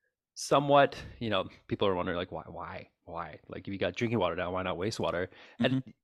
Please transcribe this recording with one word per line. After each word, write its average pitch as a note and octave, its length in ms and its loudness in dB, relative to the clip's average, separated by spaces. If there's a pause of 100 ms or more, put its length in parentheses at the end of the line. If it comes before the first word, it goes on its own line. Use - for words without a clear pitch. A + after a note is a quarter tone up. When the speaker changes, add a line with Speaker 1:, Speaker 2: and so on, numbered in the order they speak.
(340)
Speaker 1:
somewhat, C#3+ 640 4 (240)
you A#2 100 -4
know, F#2+ 180 0 (200)
people G#2+ 180 0
are F#2+ 80 4
wondering, F2+ 220 -2
like, F2 160 -4
"Why, D#2+ 160 -8
why, F2 400 -12 (160)
why? E2 340 -10 (100)
Like, E2+ 200 -10
if G2 40 -6
you G2 60 -4
got F2+ 160 0
drinking A#2 240 0
water F2 160 2
now, F2 160 -2
why F#2 120 -2
not F2+ 160 -2
wastewater?" F2+ 500 -2 (320)
And C3 140 2
Speaker 2:
Mm-hmm. C3 160 -2 (140)